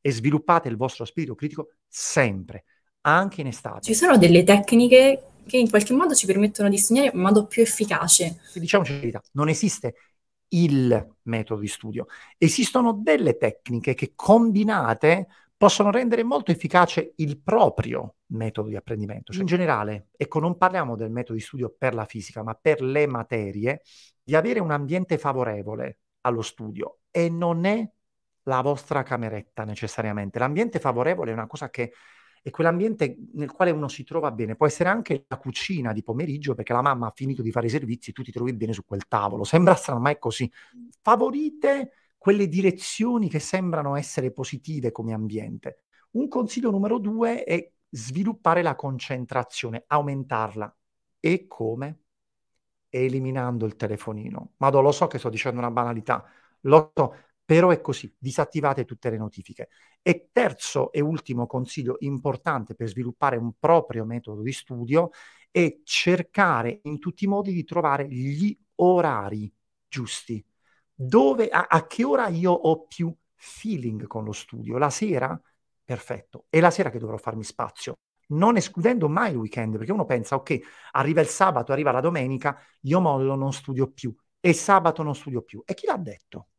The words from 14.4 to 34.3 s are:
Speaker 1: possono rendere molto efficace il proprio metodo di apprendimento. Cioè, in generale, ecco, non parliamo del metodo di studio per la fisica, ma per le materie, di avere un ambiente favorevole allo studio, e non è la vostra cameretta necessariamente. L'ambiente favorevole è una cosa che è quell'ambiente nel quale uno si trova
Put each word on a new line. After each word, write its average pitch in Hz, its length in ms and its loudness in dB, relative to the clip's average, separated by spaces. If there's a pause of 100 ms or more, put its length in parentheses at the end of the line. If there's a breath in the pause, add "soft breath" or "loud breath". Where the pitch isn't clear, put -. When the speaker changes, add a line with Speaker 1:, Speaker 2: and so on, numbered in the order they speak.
Speaker 1:
possono 202 320 6
rendere 233 340 2
molto 247 280 0
efficace 175 640 2
il 143 240 -4
proprio - 800 0 (100)
metodo 110 400 -6
di 104 80 -8
apprendimento. 107 560 -8
Cioè, 185 100 -6
in 185 60 -2
generale, 120 680 -2
ecco, 151 240 -4
non 170 180 -2
parliamo 180 380 0
del 110 140 -8
metodo 120 240 -6
di 113 100 -8
studio 123 320 -8
per 127 200 -2
la 110 100 -6
fisica, 110 380 -14
ma 110 100 -8
per 151 280 0
le 143 260 0
materie, 113 720 -4 (400 soft breath)
di 147 140 -2
avere 220 240 2
un 165 100 -4
ambiente 156 480 -2
favorevole 117 840 -6 (220)
allo 117 220 -2
studio, - 560 -12 (100)
e 170 200 0
non 170 360 -2
è 214 240 0 (540)
la 131 180 0
vostra 139 400 -2
cameretta 110 640 -8
necessariamente. 104 720 -6
L'ambiente 151 420 -2
favorevole 135 520 -2
è - 20 -6
una 110 140 -8
cosa - 240 -12
che 120 200 -8 (520 soft breath)
è 139 80 -10
quell'ambiente 170 640 0 (160)
nel 147 180 -8
quale 180 200 0
uno 151 160 -4
si - 160 -12
trova 156 280 -4